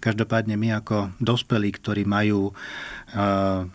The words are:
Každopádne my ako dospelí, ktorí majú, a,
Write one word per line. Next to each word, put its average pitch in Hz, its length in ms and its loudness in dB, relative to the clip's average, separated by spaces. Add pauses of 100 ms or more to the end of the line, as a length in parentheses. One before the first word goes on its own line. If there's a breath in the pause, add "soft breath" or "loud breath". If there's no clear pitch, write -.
Každopádne 110 560 0
my 110 240 2
ako 98 400 -2
dospelí, 110 560 2
ktorí 104 240 -2
majú, 101 480 2 (640 loud breath)
a, 98 480 2 (120)